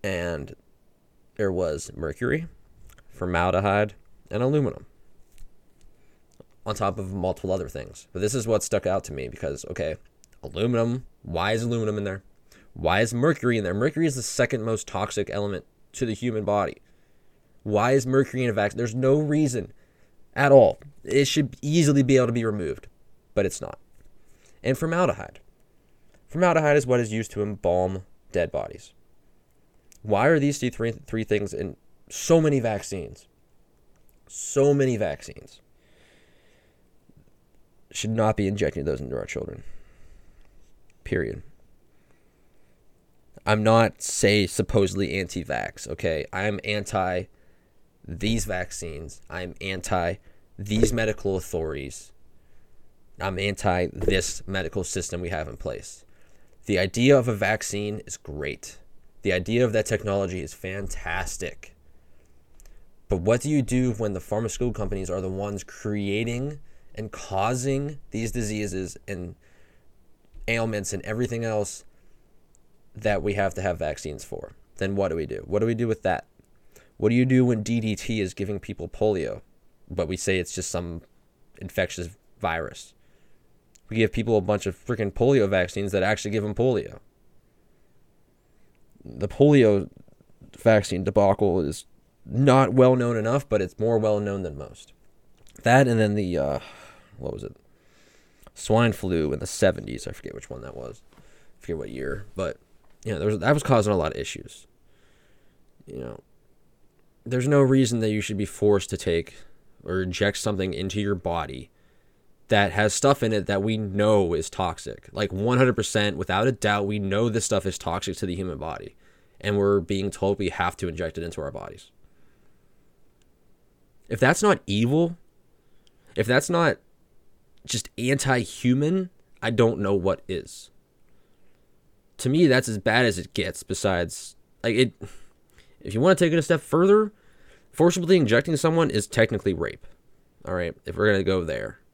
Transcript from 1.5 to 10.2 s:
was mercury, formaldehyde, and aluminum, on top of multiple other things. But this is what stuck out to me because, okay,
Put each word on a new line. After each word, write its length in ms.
was 440
mercury, 520
formaldehyde, 880
and 140
aluminum, 420
on 120
top 240
of 120
multiple 400
other 180
things. 440
But 80
this 140
is 100
what 160
stuck 240
out 200
to 80
me 140
because, 440
okay, 240